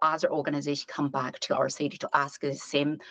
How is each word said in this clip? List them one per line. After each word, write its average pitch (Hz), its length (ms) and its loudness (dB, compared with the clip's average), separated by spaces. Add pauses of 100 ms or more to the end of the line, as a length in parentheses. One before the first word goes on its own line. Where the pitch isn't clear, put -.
other 156 300 4
organizations 143 540 0
come 143 240 0
back 131 300 -4
to - 160 0
our 131 120 4
city 147 300 -2
to - 140 -4
ask 143 280 2
the 139 140 0
same 147 440 0 (120)